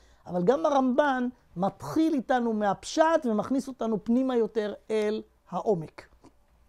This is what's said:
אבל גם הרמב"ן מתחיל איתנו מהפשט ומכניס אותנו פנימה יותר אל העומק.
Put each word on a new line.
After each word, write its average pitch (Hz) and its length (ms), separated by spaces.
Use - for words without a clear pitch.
אבל 180 160
גם 269 240
הרמב"ן 262 640
מתחיל 311 580
איתנו 247 380
מהפשט 220 720
ומכניס 233 440
אותנו 226 360
פנימה 254 320
יותר 214 380
אל 214 320
העומק. 180 520